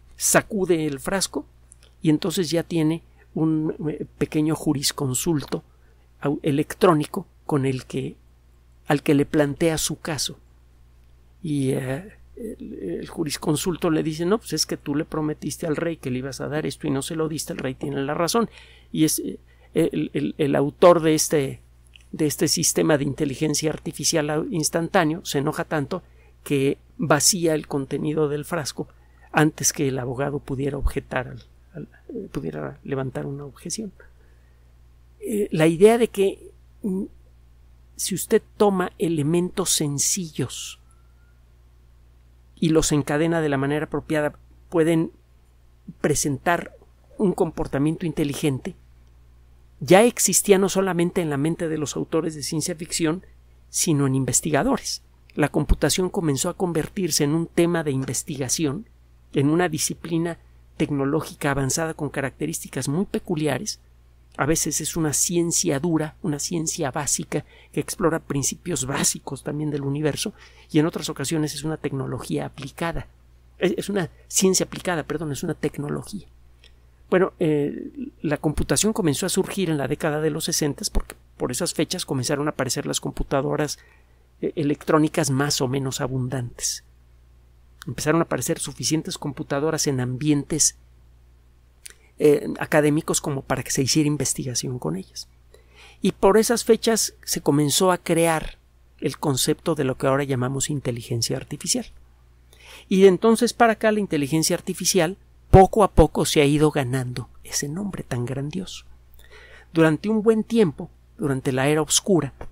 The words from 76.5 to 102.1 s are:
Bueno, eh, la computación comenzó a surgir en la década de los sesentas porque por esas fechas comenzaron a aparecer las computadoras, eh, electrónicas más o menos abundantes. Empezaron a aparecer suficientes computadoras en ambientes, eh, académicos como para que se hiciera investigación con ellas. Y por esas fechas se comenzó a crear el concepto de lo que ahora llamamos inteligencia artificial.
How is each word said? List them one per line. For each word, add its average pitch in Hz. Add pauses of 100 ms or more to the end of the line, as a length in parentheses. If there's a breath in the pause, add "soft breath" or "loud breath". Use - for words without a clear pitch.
Bueno, 185
eh, 151 (320)
la 147
computación 156
comenzó 175
a 170
surgir 185
en 156
la 135
década 151
de 156
los 156
sesentas 156
porque - (200)
por -
esas 165
fechas -
comenzaron 143
a 147
aparecer 135
las 143
computadoras, 147 (640 soft breath)
eh, -
electrónicas 151
más 139
o 131
menos 135
abundantes. 131 (1000)
Empezaron 151
a 160
aparecer -
suficientes 156
computadoras 151
en 131
ambientes, 139 (1400 soft breath)
eh, 147 (120)
académicos 151
como 139
para 131
que -
se -
hiciera 147
investigación 135
con 156
ellas. - (760 soft breath)
Y 190
por 196
esas 226
fechas 226 (100)
se -
comenzó 147
a 175
crear 165 (420)
el 151
concepto 151
de 143
lo 127
que 143
ahora 135
llamamos 131
inteligencia 123
artificial. 180 (1040 loud breath)